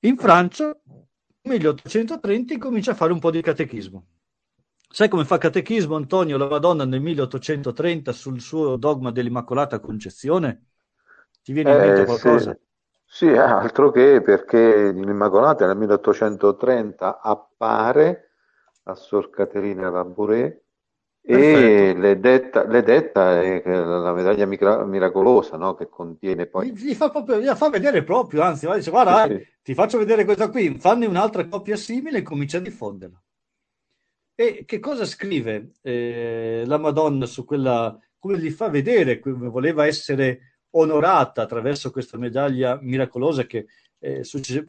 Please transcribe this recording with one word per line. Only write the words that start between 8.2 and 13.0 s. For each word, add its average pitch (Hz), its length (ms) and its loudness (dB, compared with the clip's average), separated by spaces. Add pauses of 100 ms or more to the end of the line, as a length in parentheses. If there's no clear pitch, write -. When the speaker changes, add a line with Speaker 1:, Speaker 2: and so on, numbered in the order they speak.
Speaker 1:
suo 143 360 -4
dogma 131 340 -2
dell'Immacolata 123 720 -4
Concezione? 117 840 -6 (760)
Ti 131 100 -12
viene 143 200 2
in 143 60 8
mente 98 240 6
Speaker 2:
Eh, - 20 4
Speaker 1:
qualcosa? 120 480 2
Speaker 2:
sì. - 140 -16 (440)